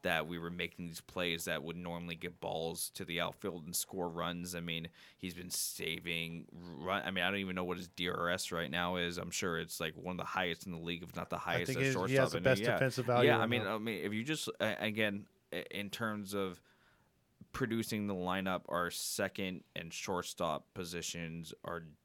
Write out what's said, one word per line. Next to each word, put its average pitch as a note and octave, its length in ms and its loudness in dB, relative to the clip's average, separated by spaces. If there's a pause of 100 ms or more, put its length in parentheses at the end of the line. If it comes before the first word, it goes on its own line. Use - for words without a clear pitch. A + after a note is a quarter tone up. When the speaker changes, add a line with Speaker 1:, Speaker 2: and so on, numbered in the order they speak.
Speaker 1:
that E2 240 4
we F2 120 -2
were E2+ 100 -4
making F2 380 -4
these E2 140 -8
plays F2 440 0
that D#2+ 160 -2
would E2 140 -6
normally F2 400 -4
get E2+ 240 -8
balls E2 560 -2
to F#2+ 100 -8
the E2+ 140 -2
outfield F2 460 -2
and F2 100 -6
score F2+ 340 0
runs. F2 460 -2
I E2+ 60 -4
mean, E2 260 -4 (300)
he's F#2 180 -6
been F2+ 160 -10
saving E2 1000 -2
run. F2 520 -2
I F2+ 60 0
mean, F#2 140 2
I F#2 40 4
don't G2 120 0
even F#2 140 -2
know F2+ 100 0
what F2+ 120 0
his F2+ 120 -8
D F2 200 -2
R F2 200 0
S F2+ 240 0
right E2 180 0
now F2 240 2
is. F2 240 0
I'm F2+ 100 -6
sure E2+ 300 0
it's, E2+ 220 -6
like, D#2+ 160 -2
one F2 160 -4
of F2 60 -4
the F2 120 -2
highest F2 360 0
in F#2 40 -6
the E2 80 -4
league, E2+ 240 -4
if - 140 -12
not E2+ 120 -4
the F2 60 -2
Speaker 2:
I E2+ 40 0
Speaker 1:
highest E2+ 280 2
Speaker 2:
think C3 120 0
Speaker 1:
at C3+ 60 2
Speaker 2:
his, C3+ 100 4
Speaker 1:
shortstop. F#2+ 140 2
Speaker 2:
he C3 60 4
has C3 160 8
the - 60 0
Speaker 1:
And, F2 80 0
Speaker 2:
best B2 160 6
Speaker 1:
yeah. A#2 120 4
Speaker 2:
defensive B2 320 4
value B2+ 240 8
Speaker 1:
Yeah, C#3+ 80 8
I - 40 4
Speaker 2:
right A2+ 80 4
Speaker 1:
mean, A#2+ 160 4
Speaker 2:
now. G2+ 100 2
Speaker 1:
I - 20 -2
mean, G#2 280 -2
if G#2 80 0
you A2 100 0
just, D3+ 240 -2 (120)
uh, G#2 200 4
again, G#2 460 2 (280)
i-, F2 160 -4
in G2+ 220 -4
terms G#2+ 420 -2
of F#2+ 260 0 (920)
producing A2+ 560 0
the G2+ 80 0
lineup, F#2 540 2
our F2 200 2
second F#2 760 -2 (120)
and E2 180 -6
shortstop E2+ 800 0
positions E2+ 800 -6 (100)
are E2+ 200 -6 (220)